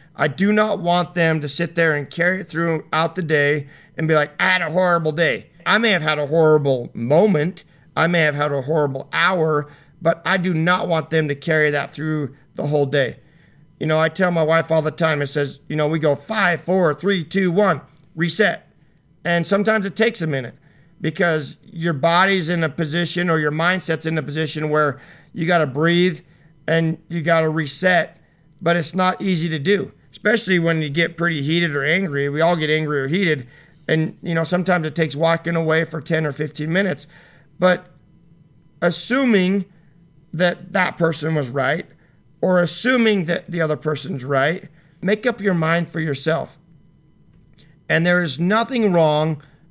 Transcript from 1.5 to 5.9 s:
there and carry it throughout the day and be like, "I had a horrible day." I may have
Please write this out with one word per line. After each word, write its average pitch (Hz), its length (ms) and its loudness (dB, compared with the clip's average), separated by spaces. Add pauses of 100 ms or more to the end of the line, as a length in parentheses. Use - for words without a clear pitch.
there 165 180 2
and 143 160 -6
carry 180 300 -2
it 180 80 -14
throughout 160 640 -2
the 185 80 -6
day 147 460 2 (280)
and 160 120 -2
be 160 60 4
like, 147 260 2
"I 185 80 2
had 185 140 2
a 160 80 -4
horrible 170 420 2
day." 143 380 0 (140)
I 196 140 2
may 226 120 2
have 175 120 2